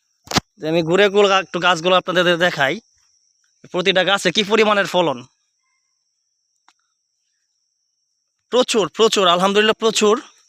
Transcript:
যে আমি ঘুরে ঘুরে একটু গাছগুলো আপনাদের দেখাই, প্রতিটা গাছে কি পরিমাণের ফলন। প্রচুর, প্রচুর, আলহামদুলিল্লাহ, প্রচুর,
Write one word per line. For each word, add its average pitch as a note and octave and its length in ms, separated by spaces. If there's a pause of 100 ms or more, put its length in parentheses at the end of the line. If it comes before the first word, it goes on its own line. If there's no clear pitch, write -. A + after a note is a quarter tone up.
(560)
যে D3+ 120
আমি E3 140
ঘুরে F3+ 260
ঘুরে G3+ 260
একটু F3+ 240
গাছগুলো F3+ 380
আপনাদের F3 420
দেখাই, E3+ 420 (920)
প্রতিটা F3+ 340
গাছে F#3+ 260
কি G#3+ 140
পরিমাণের G#3 420
ফলন। D3 380 (3250)
প্রচুর, A3+ 380
প্রচুর, G#3 400
আলহামদুলিল্লাহ, G3 460
প্রচুর, A3 480 (260)